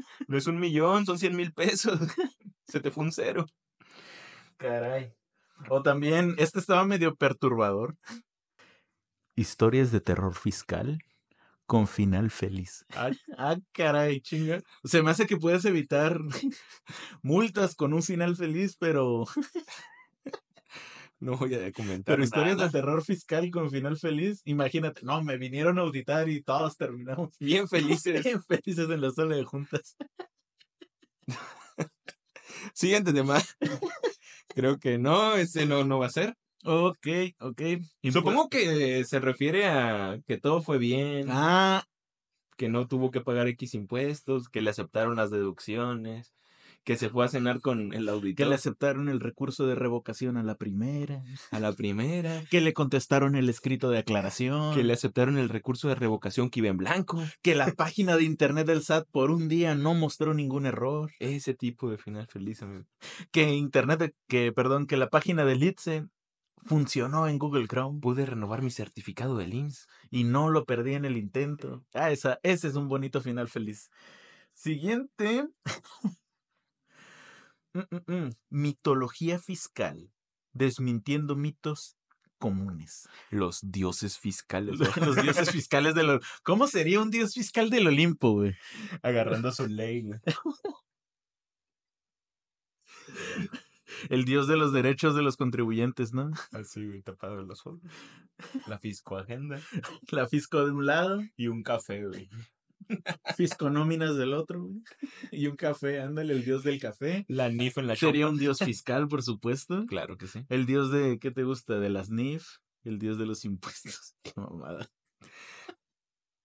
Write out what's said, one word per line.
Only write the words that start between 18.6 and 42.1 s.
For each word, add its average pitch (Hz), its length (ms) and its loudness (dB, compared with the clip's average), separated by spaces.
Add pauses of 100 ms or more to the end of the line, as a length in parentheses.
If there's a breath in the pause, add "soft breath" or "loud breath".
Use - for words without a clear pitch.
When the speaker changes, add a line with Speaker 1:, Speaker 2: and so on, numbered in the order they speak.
Speaker 2:
pero 127 460 2 (100)
<laughs> - 0 - (1900 loud breath)
Speaker 1:
No 127 160 -4
voy 127 180 -2
a 98 160 -4
comentar 101 420 -2
Speaker 2:
pero 139 100 4
historias 151 340 4
Speaker 1:
nada. 180 100 2
Speaker 2:
de 151 60 0
terror 143 300 2
fiscal 175 460 -2
con 170 220 -2
final 139 260 -2
feliz, 170 460 -2
imagínate, 147 600 -2
no, 147 200 -2
me 143 140 -4
vinieron 143 420 0
a - 20 2
auditar 151 460 0
y 151 160 -2
todos 151 320 0
terminamos 131 540 -6 (100)
Speaker 1:
Bien 165 300 2
felices. 160 540 2
Speaker 2:
<laughs> - 0 -
bien 240 200 0
felices 170 460 0
en 160 120 -2
la 135 100 2
sala 156 260 0
de 131 80 -2
juntas. - 500 -8 (2750 loud breath)
Speaker 1:
Siguiente 185 400 4
tema. 139 240 4 (240)
<laughs> - 680 -4 (200 loud breath)
Creo 135 280 2
que 123 200 0
no, 185 380 4
ese 170 300 0
no, 143 200 2
no 139 140 2
va 127 80 0
a 120 40 -6
ser. 208 240 -2 (300)
Speaker 2:
Ok, 165 420 2 (320)
ok. 123 220 -10 (420)
Impu- 127 80 2
Speaker 1:
Supongo 196 380 4
que 151 560 2
se 139 140 -2
refiere 143 480 2
a 110 600 0
que 117 100 -2
todo 156 240 2
fue 156 160 0
bien, 139 520 0
Speaker 2:
Ah. 180 560 4 (720)